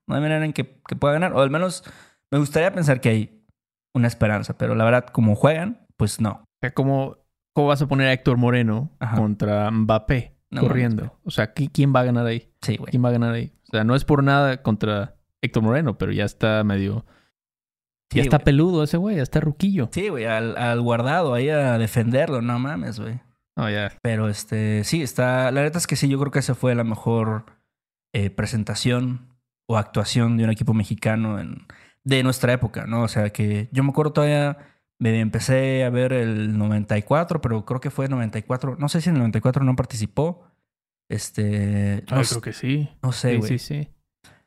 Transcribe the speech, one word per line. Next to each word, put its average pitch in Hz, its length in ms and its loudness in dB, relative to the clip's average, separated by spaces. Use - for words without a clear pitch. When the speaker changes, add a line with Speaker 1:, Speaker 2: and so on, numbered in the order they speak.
Speaker 1:
No 135 80 -4
hay 139 80 0
manera 156 220 0
en 156 80 -2
que, - 340 -6
que - 80 -8
pueda 143 200 2
ganar. 170 180 0
O - 80 2
al 135 100 4
menos 170 320 -2
me 139 80 2
gustaría 160 340 2
pensar 143 280 2
que - 80 2
hay 110 340 0
una 120 140 4
esperanza. 107 500 0
Pero 117 200 -2
la 113 80 4
verdad, 123 220 4
como 110 280 4
juegan, 160 500 0
pues 104 240 -2
no. 107 100 0
Speaker 2:
O - 320 -14
sea, 127 100 -4
¿cómo, 135 460 0
cómo 147 140 2
vas 143 160 2
a 135 60 0
poner 135 180 2
a 131 60 4
Héctor 127 240 2
Moreno 120 640 2
Speaker 1:
Ajá. 113 160 -4
Speaker 2:
contra 104 520 0
Mbappé 110 680 0
Speaker 1:
No 135 120 -8
mames, 123 60 4
Speaker 2:
corriendo? 120 340 0
Speaker 1:
güey. 113 100 -8
Speaker 2:
O 170 80 -10
sea, - 220 -2
¿qui-, 139 180 -4
quién 139 220 4
va 131 60 4
a 127 40 2
ganar 120 200 0
ahí? 117 240 -4
Speaker 1:
Sí, - 140 -2
güey. - 160 -12
Speaker 2:
¿Quién 123 120 2
va 123 40 2
a 120 40 2
ganar 117 220 0
ahí? 117 180 -8
O - 40 -20
sea, 110 100 0
no 120 140 4
es 139 80 -2
por 143 180 4
nada 139 400 2
contra 104 540 -2
Héctor 123 220 0
Moreno, 123 340 0
pero 98 140 -2
ya 101 120 -2
está 110 380 0
medio, 101 420 -2
ya - 20 -8
Speaker 1:
Sí, 120 80 2
Speaker 2:
está 117 160 4
Speaker 1:
güey. 139 80 -2
Speaker 2:
peludo 151 400 4
ese 170 140 0
güey, 202 180 -2
ya 139 80 -2
está 151 160 0
ruquillo. 151 500 0
Speaker 1:
Sí, 196 180 -4
güey, 131 180 -4
al, 113 300 -2
al 120 260 0
Guardado 123 520 0
ahí 127 140 0
a 135 300 2
defenderlo, 120 640 0
no 120 180 -2
mames, 131 400 -6
güey. 110 180 -10
Speaker 2:
No, 110 120 -2
ya. 104 220 -4
Speaker 1:
Pero, 110 260 0
este, 107 560 -2
sí, 165 180 -2
está, 127 480 0
la 139 120 0
neta 151 160 -2
es - 100 -4
que 143 80 -2
sí, 143 120 0
yo 135 120 2
creo 139 100 -2
que 143 80 -2
esa 131 160 0
fue 123 220 0
la 117 80 0
mejor, 110 640 -2
eh, 98 160 0
presentación 123 1040 -4
o 113 100 0
actuación 117 580 0
de 113 80 2
un 110 60 2
equipo 113 240 0
mexicano 110 640 -2
en, - 260 -14
de 131 180 2
nuestra 127 300 2
época, 123 340 -4
¿no? 117 160 -2
O 110 60 0
sea, 104 220 -2
que 104 420 -2
yo 131 100 0
me 139 80 2
acuerdo 147 220 0
todavía, 147 460 0
me 113 180 2
empecé 131 640 0
a 123 60 0
ver 127 220 0
el 110 440 0
noventa 107 400 0
y 104 60 0
cuatro, 165 380 0
pero 110 240 -2
creo 123 160 -4
que 143 100 -6
fue 135 160 -4
noventa 120 320 -4
y 104 60 -8
cuatro, 127 340 -4
no 143 100 -2
sé 170 120 0
si 160 80 -2
en 165 80 4
el 131 40 2
noventa 113 180 2
y - 20 0
cuatro 131 240 0
no 127 100 2
participó. 131 680 -4
Este, 104 1000 -2
Speaker 2:
Ah, 123 80 -2
Speaker 1:
no 135 60 2
Speaker 2:
yo 117 60 -2
creo 120 100 -4
Speaker 1:
s-, - 20 -8
Speaker 2:
que 110 120 -8
sí. 143 360 -2
Speaker 1:
no 127 100 -2
sé, 123 200 -2
Speaker 2:
Sí, 120 60 0
Speaker 1:
güey. 110 120 -2
Speaker 2:
sí, 123 80 0
sí. 147 300 -8